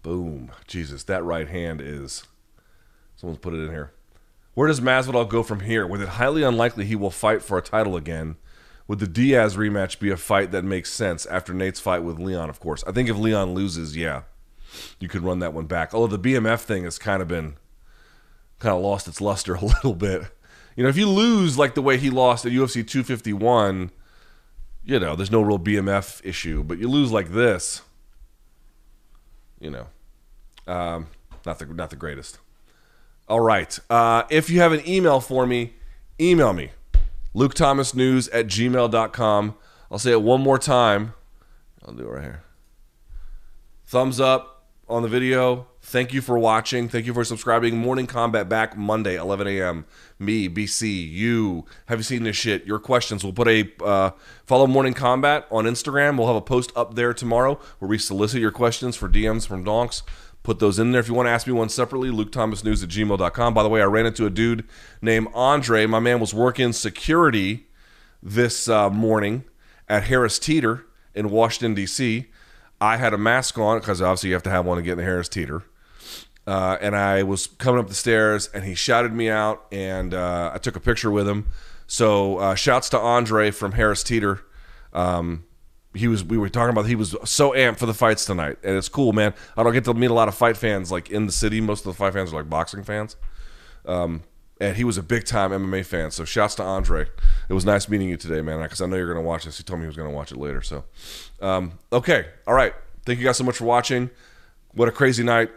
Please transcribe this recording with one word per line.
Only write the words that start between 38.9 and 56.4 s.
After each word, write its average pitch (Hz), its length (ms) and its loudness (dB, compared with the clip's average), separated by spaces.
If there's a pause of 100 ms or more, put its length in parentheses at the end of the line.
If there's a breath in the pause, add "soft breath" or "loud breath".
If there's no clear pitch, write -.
dot 113 220 0
com. 104 420 2 (360 soft breath)
I'll 98 80 -8
say 123 140 2
it 113 100 6
one 127 180 6
more 135 180 4
time. 117 560 2 (720)
I'll - 80 -18
do 60 120 -14
it 55 60 -12
right 69 140 -10
here. - 180 -14 (1400)
Thumbs 127 340 0
up - 500 0 (180)
on 117 140 -2
the 117 60 -2
video. 127 600 0 (160)
Thank 127 280 -2
you 135 80 -2
for 123 180 0
watching. 113 500 0
Thank 117 180 -4
you 120 80 -6
for 120 100 0
subscribing. 117 520 0
Morning 127 300 -2
Kombat 113 420 -2
back 110 280 -2
Monday, 104 400 -2
eleven 98 320 -4
A 98 140 -2
M. 85 220 -4 (340 soft breath)
Me, 104 280 0
B 98 200 -4
C, 101 360 -4
you. 95 600 -2 (220 soft breath)
Have 117 120 -2
you 110 60 -6
seen 120 180 -4
this 107 140 -2
shit? 101 300 -2
Your 107 120 -4
questions. 110 460 -2
We'll 95 80 -6
put 117 160 2
a, 107 200 4 (140)
uh, 98 280 4 (340 loud breath)
follow 131 240 6
Morning 131 260 2
Kombat 135 560 2
on 110 140 0
Instagram. 139 520 0
We'll 120 120 2
have 117 80 2
a 104 40 0